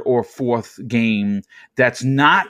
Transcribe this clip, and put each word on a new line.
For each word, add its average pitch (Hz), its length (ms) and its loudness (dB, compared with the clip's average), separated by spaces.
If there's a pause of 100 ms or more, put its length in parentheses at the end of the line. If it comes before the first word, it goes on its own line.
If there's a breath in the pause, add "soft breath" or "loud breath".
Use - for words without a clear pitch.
or 120 180 0
fourth 120 640 -4
game 107 540 0 (340 loud breath)
that's 123 280 0
not 147 460 2